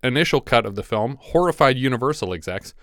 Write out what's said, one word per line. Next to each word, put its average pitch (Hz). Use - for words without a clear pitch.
initial 131
cut 117
of 101
the 104
film 110
horrified 160
Universal 127
execs, 90